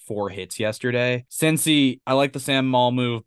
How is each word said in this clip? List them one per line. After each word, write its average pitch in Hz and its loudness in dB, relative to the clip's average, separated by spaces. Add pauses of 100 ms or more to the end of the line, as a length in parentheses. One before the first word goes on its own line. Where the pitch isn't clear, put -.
four 101 -4
hits 92 -12
yesterday. 123 -2
Cincy, 151 2
I 131 2
like 135 2
the 139 -8
Sam 135 0
Moll 123 4
move, 123 -2